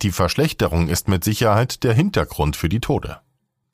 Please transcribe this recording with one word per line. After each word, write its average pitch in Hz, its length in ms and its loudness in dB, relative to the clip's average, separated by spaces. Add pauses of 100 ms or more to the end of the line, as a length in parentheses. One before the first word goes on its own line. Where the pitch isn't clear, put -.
die 98 100 0
Verschlechterung 87 760 0
ist 85 200 -2
mit 95 160 0
Sicherheit 107 580 0
der 120 120 2
Hintergrund 98 600 0
für - 140 -4
die 101 100 0
Tode. 107 400 -4 (560)